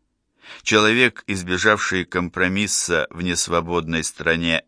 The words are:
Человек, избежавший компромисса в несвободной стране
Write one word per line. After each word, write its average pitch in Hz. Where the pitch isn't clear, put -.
Человек, 110
избежавший 92
компромисса 90
в 85
несвободной 85
стране 82